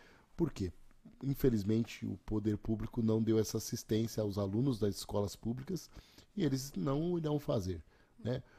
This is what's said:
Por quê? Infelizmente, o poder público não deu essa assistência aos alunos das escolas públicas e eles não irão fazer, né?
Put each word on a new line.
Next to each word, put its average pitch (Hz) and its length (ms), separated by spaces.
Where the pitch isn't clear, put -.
Por 160 160
quê? 90 200
Infelizmente, 113 840
o 101 200
poder 107 320
público 110 440
não 110 220
deu 110 160
essa 107 180
assistência 113 640
aos 101 160
alunos 107 420
das 101 180
escolas 101 380
públicas 131 540
e 202 80
eles 135 300
não 165 440
irão 151 220
fazer, 92 420
né? 127 240